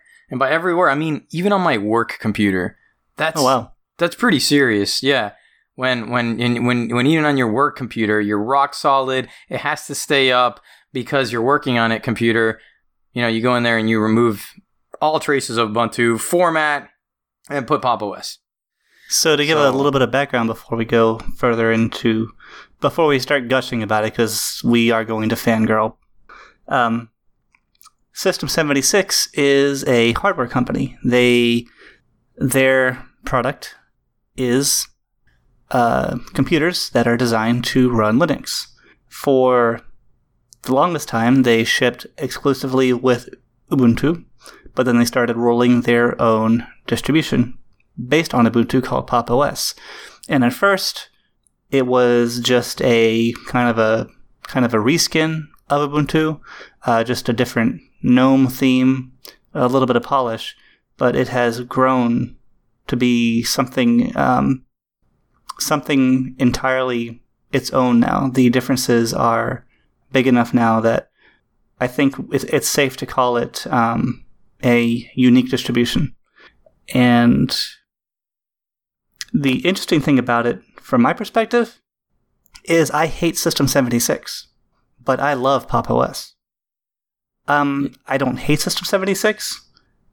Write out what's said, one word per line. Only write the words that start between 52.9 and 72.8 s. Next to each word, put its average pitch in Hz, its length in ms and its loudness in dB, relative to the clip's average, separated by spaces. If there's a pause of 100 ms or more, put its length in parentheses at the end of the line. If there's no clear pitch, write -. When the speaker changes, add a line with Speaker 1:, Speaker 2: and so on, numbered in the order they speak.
Speaker 2:
kind 123 220 0
of 113 100 0
a, 110 300 0 (340)
kind 131 220 -2
of 120 100 -2
a 110 40 4
reskin 160 720 0 (200)
of 143 220 0
Ubuntu, 151 500 0 (460)
uh, 117 180 2
just 117 240 -4
a 123 40 0
different 120 480 -2 (220)
gnome 131 460 4
theme, 131 640 0 (420)
a 131 140 0
little 131 180 2
bit 120 100 0
of 120 60 0
polish, 123 540 -4 (420)
but 123 180 0
it 131 120 0
has 120 340 -2
grown 127 720 0 (500)
to 143 100 -4
be 117 460 2
something, 120 720 0
um, 135 480 0 (920)
something 131 800 0
entirely 123 840 -2 (300)
its 131 180 -2
own 123 300 2
now. 135 280 0
The 123 220 4
differences 120 640 0
are 117 500 -2 (480)
big 131 140 2
enough 123 260 2
now 113 280 2
that 113 300 -2 (680)
I 127 60 -2
think 139 300 0 (160)
it, 143 200 -2
it's 139 160 0
safe 135 300 0